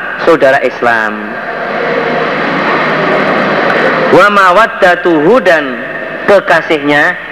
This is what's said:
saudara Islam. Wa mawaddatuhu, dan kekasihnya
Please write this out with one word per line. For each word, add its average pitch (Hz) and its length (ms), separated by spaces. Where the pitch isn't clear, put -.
saudara 139 400
Islam. 110 720
Wa 196 160
mawaddatuhu, 185 1120
dan 151 360
kekasihnya 160 880